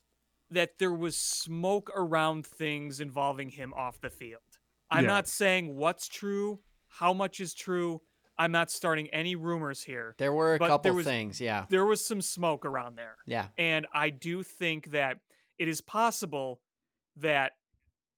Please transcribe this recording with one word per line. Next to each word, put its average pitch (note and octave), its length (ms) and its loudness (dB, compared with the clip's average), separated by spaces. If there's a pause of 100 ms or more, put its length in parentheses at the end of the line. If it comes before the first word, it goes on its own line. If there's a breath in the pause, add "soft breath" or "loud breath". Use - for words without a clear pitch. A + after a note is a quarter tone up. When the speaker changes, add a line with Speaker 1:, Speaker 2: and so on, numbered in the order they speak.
(500)
Speaker 1:
that E3+ 300 0
there F#3 140 2
was E3 240 -2
smoke F3+ 800 -2
around D#3+ 500 2
things D3 540 -6
involving C#3 500 -2
him C3+ 260 -12
off B2+ 260 -6
the C3 80 -8
field. A2+ 320 -16 (500)
I'm D#3+ 140 6
Speaker 2:
Yeah. - 40 6
Speaker 1:
not G3+ 180 4
saying F#3 480 2
what's D#3 320 0
true, G3+ 520 -4 (280)
how F3 260 2
much F#3+ 260 -2
is F3 160 -6
true. F3 460 -2 (360)
I'm E3 140 4
not E3+ 200 2
starting D#3 380 0
any E3+ 260 -2
rumors D#3+ 480 -4
here, A#2+ 340 -10
Speaker 3:
There C#3 160 2
were D#3+ 220 4
a D3+ 40 2
Speaker 1:
but E3+ 80 4
Speaker 3:
couple D3 220 4
Speaker 1:
there F#3 60 4
was, E3+ 100 0
Speaker 3:
things, A2+ 340 0
yeah. G#2+ 300 0
Speaker 1:
there F#3+ 160 4
was G#3+ 200 2
some G#3 160 -2
smoke E3+ 440 -2
around B2 320 -4
there. A2+ 180 -14 (120)
Speaker 3:
Yeah. A#2 200 -2 (120)
Speaker 1:
And D#3+ 340 2
I D3+ 160 2
do E3+ 340 -6
think D#3+ 480 -4
that C3+ 280 0 (400)
it E3+ 80 0
is D#3 140 -2
possible D3 800 -2 (580)
that C#3+ 360 2 (640)